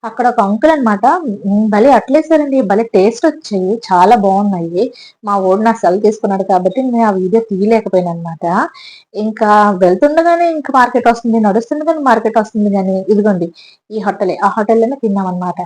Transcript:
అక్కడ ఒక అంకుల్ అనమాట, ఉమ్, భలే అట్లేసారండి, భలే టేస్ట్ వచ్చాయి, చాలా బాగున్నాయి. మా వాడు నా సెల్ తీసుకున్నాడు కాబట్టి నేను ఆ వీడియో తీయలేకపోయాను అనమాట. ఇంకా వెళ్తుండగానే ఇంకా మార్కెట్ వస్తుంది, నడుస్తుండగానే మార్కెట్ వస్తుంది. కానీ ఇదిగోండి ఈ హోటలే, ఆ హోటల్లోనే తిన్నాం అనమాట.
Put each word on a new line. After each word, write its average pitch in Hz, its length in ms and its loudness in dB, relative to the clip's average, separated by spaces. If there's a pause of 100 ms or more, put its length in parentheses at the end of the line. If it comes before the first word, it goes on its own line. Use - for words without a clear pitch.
అక్కడ 233 240 -4
ఒక 233 140 0
అంకుల్ 214 300 2
అనమాట, 226 340 0
ఉమ్, 220 640 0
భలే 220 200 4
అట్లేసారండి, 285 720 0
భలే 202 220 0
టేస్ట్ 226 420 0
వచ్చాయి, 208 500 -2
చాలా 190 400 2
బాగున్నాయి. 196 800 -2 (320)
మా 202 120 -2
వాడు 190 240 2
నా 226 100 2
సెల్ 196 300 0
తీసుకున్నాడు 208 420 0
కాబట్టి 185 400 0
నేను 233 200 0
ఆ 214 80 2
వీడియో 190 300 0
తీయలేకపోయాను 202 680 0
అనమాట. 170 580 -4 (480)
ఇంకా 208 560 2
వెళ్తుండగానే 311 800 2
ఇంకా 294 220 -6
మార్కెట్ 247 340 2
వస్తుంది, 233 320 0
నడుస్తుండగానే 294 600 -2
మార్కెట్ 226 380 0
వస్తుంది. 208 360 -2
కానీ 190 360 -2
ఇదిగోండి 196 440 0 (380)
ఈ 214 80 -6
హోటలే, 196 440 -4
ఆ 202 40 2
హోటల్లోనే 226 480 0
తిన్నాం 202 320 -4
అనమాట. 180 380 -6